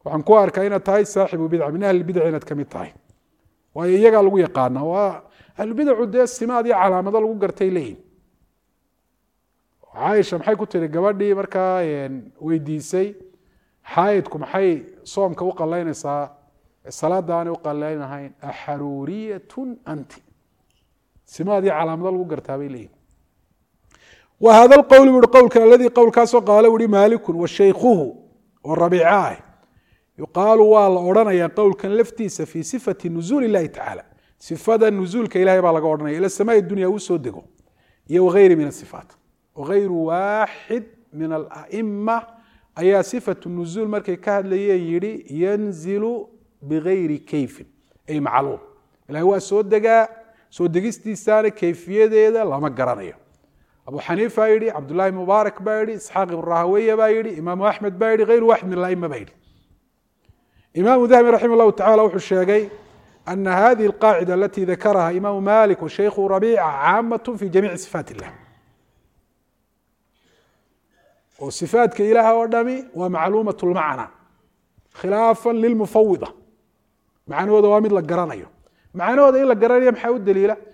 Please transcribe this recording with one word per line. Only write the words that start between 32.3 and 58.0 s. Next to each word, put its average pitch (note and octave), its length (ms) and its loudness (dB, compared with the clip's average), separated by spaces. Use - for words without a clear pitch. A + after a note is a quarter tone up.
"fii D#3+ 180 -10
sifati - 440 -8
nuzuuli F3+ 380 -2
Illaahi F#3+ 220 0
tacaala." - 360 -14
Sifada A3 520 0
nuzuulka G3 480 -4
Ilaahay F#3 240 2
baa E3+ 100 2
laga D#3+ 140 0
odhanaya, D3+ 320 -4
ila F#3+ 100 -2
samaa'i G#3 340 0
dunya F#3 280 -4
uu G#3 80 -2
soo F3+ 200 -4
dego, A#2+ 260 -12
iyo F3+ 180 2
wa F3 60 2
ghayri F#3+ 240 6
min D3 100 -2
asifaat. - 440 -16
Wa C#3 100 -12
ghayru F3+ 400 -2
waaxid G#3 800 -6
min D#3+ 200 -8
al-a'imma G#3 840 -6
ayaa F#3 260 2
sifatu - 460 -8
nuzuul F3 400 -8
markay G3+ 280 -6
ka G3+ 180 -6
hadlayeen F#3+ 480 -2
yidhi, F#3+ 200 -4
"Yanzilu G3+ 840 -6
bighayri D#3+ 500 -2
kayfin," C#3+ 360 -6
ay D3+ 120 -6
macluum. C3 380 -2
Ilaahay D#3 220 -2
waa G3 100 0
soo G#3 220 -2
degaa, A3 460 2
soo F3 180 -4
degistiisaana G#3+ 840 -2
kayfiyadeeda G#3+ 920 0
lama D3 260 -4
garanayo. A2 440 -4
Abu C#3 120 -12
Xaniifa G#3+ 500 -2
yidhi, A3 240 0
Cabdullaahi F3 400 -4
Mubaarak G3 500 -2
baa G#3+ 180 -4
yidhi, A3 120 -4
Isxaaq F#3 400 -6
ibn E3 100 -8
Rahawayh F#3 540 0
baa A3 120 2
yidhi, A3 220 -2
Imaamu F3+ 260 -4
Axmed G#3 320 -4
baa A3 120 0